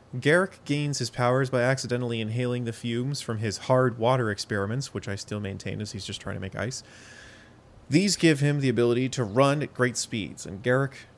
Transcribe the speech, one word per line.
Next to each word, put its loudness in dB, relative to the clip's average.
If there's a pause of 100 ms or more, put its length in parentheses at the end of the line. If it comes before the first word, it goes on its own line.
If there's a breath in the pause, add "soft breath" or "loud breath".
(200 loud breath)
Garrick 2
gains -2
his -4
powers 2
by 2
accidentally 0
inhaling -2
the -4
fumes -4
from -4
his -2
hard 2
water 2
experiments, -4
which -8
I -6
still -8
maintain -8
is -8
he's -10
just -10
trying -8
to -8
make -8
ice. -6 (1080 loud breath)
These 4
give 6
him 4
the 4
ability 4
to -2
run 4
at -6
great 0
speeds, -6
and -10
Garrick 0 (100)